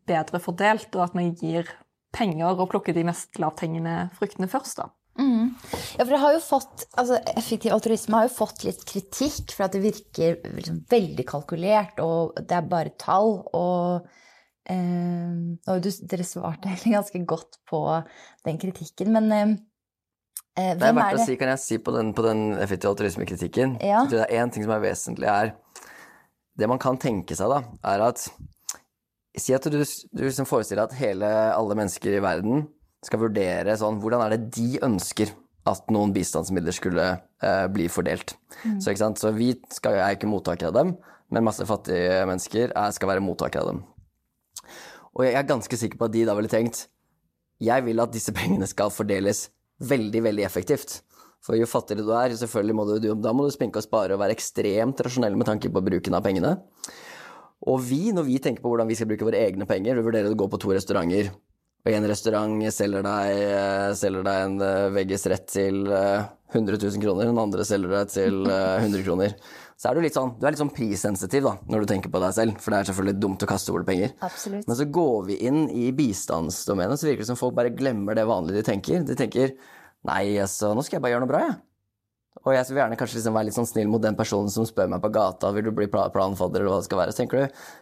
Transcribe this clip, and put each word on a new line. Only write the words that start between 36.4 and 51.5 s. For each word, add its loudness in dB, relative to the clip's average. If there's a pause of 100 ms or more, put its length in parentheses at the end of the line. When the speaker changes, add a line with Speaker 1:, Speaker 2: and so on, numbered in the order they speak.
Speaker 3:
skulle, 0 (360)
eh, 0 (100)
bli 0
fordelt. -4 (260)
Speaker 2:
Mm. -2
Speaker 3:
Så, -2
ikke -2
sant? 0
Så 2
vi 2 (180)
skal, 0
er 2
ikke -2
mottakere -2
av -2
dem, 4 (420)
men 2
masse -2
fattige 0 (100)
mennesker -2
er, 0
skal -2
være 0
mottakere -2
av -2
dem. -6 (1400)
Og 4
jeg 4
er -2
ganske 0
sikker -4
på 2
at -6
de 4
da 2
ville 0
tenkt, 0 (760)
«Jeg 2
vil 2
at -4
disse -4
pengene 0
skal -2
fordeles 0 (340)
veldig, 2
veldig 0
effektivt.» -2 (400)
For -2